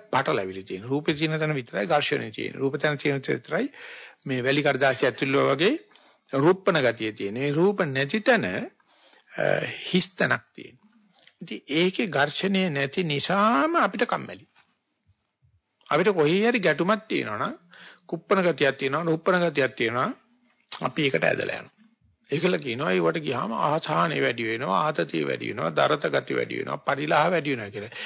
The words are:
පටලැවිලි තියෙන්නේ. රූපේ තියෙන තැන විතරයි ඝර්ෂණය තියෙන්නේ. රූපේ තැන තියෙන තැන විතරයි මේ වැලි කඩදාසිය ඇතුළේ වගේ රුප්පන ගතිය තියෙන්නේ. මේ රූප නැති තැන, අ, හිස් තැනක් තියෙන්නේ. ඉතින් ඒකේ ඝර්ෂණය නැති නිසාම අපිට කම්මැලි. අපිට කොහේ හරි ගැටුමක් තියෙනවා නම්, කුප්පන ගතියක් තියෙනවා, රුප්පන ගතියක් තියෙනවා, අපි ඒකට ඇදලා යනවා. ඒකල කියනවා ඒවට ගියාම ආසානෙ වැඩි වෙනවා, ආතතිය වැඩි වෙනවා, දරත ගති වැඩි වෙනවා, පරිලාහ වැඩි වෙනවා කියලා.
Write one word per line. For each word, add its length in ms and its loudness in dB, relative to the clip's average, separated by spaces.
පටලැවිලි 600 -2
තියෙන්නේ. 260 -10
රූපේ 240 0
තියෙන 240 -2
තැන 160 0
විතරයි 320 -4
ඝර්ෂණය 440 0
තියෙන්නේ. 300 -8
රූපේ 200 -2
තැන 180 0
තියෙන 240 -2
තැන 160 -2
විතරයි 280 -4
මේ 200 -4
වැලි 200 2
කඩදාසිය 460 2
ඇතුළේ 380 2
වගේ 280 2
රුප්පන 480 4
ගතිය 320 0
තියෙන්නේ. 300 -6
මේ 100 0
රූප 300 2
නැති 380 -2
තැන, 260 2
අ, 100 -2
හිස් 280 0
තැනක් 380 -2
තියෙන්නේ. 320 -20
ඉතින් 280 -12
ඒකේ 400 0
ඝර්ෂණය 640 0
නැති 360 -2
නිසාම 720 2
අපිට 300 2
කම්මැලි. 400 -6
අපිට 200 4
කොහේ 320 4
හරි 180 2
ගැටුමක් 460 2
තියෙනවා 320 -4
නම්, 160 -4
කුප්පන 400 0
ගතියක් 360 2
තියෙනවා, 260 -2
රුප්පන 360 2
ගතියක් 360 0
තියෙනවා, 340 0
අපි 320 -4
ඒකට 220 2
ඇදලා 340 0
යනවා. 140 -18
ඒකල 300 0
කියනවා 360 -4
ඒවට 280 2
ගියාම 340 -4
ආසානෙ 640 0
වැඩි 240 0
වෙනවා, 360 0
ආතතිය 440 0
වැඩි 240 -4
වෙනවා, 240 -4
දරත 360 2
ගති 280 -2
වැඩි 240 -4
වෙනවා, 180 -6
පරිලාහ 500 0
වැඩි 220 -2
වෙනවා 200 -6
කියලා. 220 -10